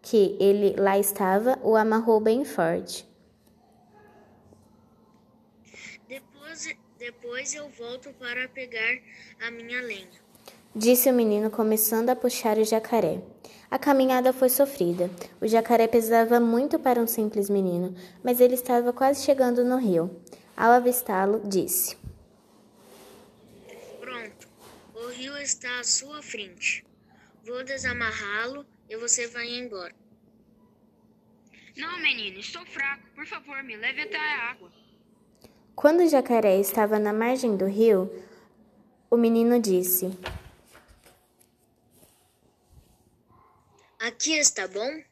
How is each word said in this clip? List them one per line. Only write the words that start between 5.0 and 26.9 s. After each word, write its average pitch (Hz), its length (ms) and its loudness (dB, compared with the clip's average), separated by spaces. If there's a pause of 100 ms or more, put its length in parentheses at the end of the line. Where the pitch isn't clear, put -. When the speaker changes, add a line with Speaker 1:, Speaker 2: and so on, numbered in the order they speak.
Speaker 2:
"Depois, 294 720 -14 (220)
depois 240 560 -10
eu 294 160 -12
volto 254 420 -14
para 247 380 -8
pegar 240 480 -4 (420)
a 226 100 -8
minha 233 300 -10
lenha", 208 400 -14 (560)
Speaker 1:
disse 240 320 6
o 254 60 4
menino, 214 360 2
começando 220 600 0
a 233 60 2
puxar 233 420 0
o 220 60 4
jacaré. 214 580 0 (480)
A 262 80 -2
caminhada 262 560 4
foi 262 160 4
sofrida. 180 580 0 (320)
O 202 60 -2
jacaré 226 420 4
pesava 226 500 4
muito 240 400 2
para 247 220 2
um 233 60 2
simples 214 420 -2
menino, 180 480 0 (260)
mas 247 200 2
ele 247 140 6
estava 240 360 0
quase 269 320 0
chegando 247 400 2
no 254 140 0
rio. 185 420 0 (340)
Ao 233 160 4
avistá-lo, 226 800 2
disse: - 480 -2 (2000)
Speaker 2:
"Pronto, 233 460 -16 (460)
o 233 140 -14
rio 254 300 -12
está 254 420 -6
à 240 40 -12
sua 262 380 -4
frente. 202 640 -6 (580)